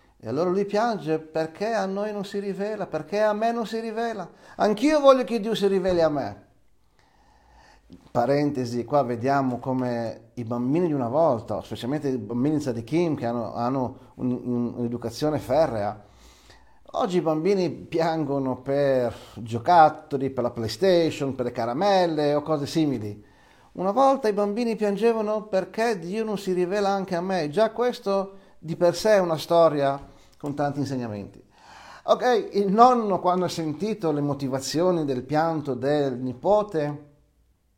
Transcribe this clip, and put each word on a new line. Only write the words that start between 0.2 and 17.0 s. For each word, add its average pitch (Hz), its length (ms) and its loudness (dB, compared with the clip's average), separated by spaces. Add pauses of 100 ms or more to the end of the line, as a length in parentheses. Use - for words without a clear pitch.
allora 151 220 0
lui 196 160 0
piange: 190 540 -2
"Perché 160 520 -4
a 202 140 0
noi 196 260 -4
non 208 140 -6
si 208 140 -8
rivela? 202 460 -6
Perché 196 360 -4
a 214 100 4
me 226 220 0
non 233 120 -2
si 226 140 -6
rivela? 226 500 -6 (280)
Anch'io 214 420 4
voglio 262 240 2
che 233 160 -4
Dio 208 160 -2
si 196 120 0
riveli 185 340 0
a 156 80 2
me." 123 340 -6 (1700)
Parentesi, 127 720 0
qua 139 200 2
vediamo 123 560 0
come 123 760 -4
i 123 80 -8
bambini 123 440 0
di 151 60 0
una 131 140 -2
volta, 117 540 0
specialmente 139 480 -6
i 131 80 -2
bambini 120 400 -2
tzadikim 139 580 -2
che 120 100 -6
hanno, 117 280 -4
hanno 123 440 -2 (180)
un, 123 160 -2
un, 120 460 -2
un'educazione 120 640 -4
ferrea, 113 640 0 (920)
oggi 180 240 0